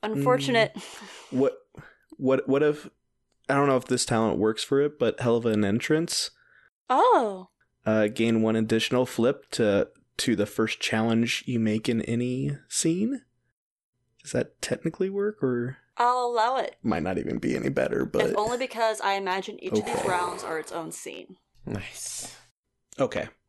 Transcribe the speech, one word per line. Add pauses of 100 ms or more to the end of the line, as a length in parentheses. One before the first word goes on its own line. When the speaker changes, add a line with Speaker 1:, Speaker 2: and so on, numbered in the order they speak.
Speaker 1:
Unfortunate.
Speaker 2:
Mm,
what, (600)
what,
what
if, (600)
I
don't
know
if
this
talent
works
for
it,
but
hell
of
an
entrance. (580)
Speaker 1:
Oh. (360)
Speaker 2:
Uh,
gain
one
additional
flip
to, (280)
to
the
first
challenge
you
make
in
any (120)
scene. (1000)
Does
that
technically
work,
or? (200)
Speaker 1:
I'll
allow
it.
Speaker 2:
Might
not
even
be
any
better,
but
Speaker 1:
If
only
because
I
imagine
each
of
these
Speaker 2:
Okay.
Speaker 1:
rounds
are
its
own
scene. (280)
Speaker 3:
Nice. (640)
Speaker 2:
Okay. (220)